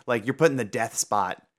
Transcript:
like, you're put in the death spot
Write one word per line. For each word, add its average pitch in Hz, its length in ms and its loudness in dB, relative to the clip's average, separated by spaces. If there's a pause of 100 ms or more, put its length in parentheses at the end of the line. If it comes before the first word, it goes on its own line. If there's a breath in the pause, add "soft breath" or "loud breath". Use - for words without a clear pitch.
like, 117 180 0
you're 131 80 0
put 156 180 4
in 135 60 -2
the 120 80 -2
death 113 320 -4
spot 95 440 -2 (180)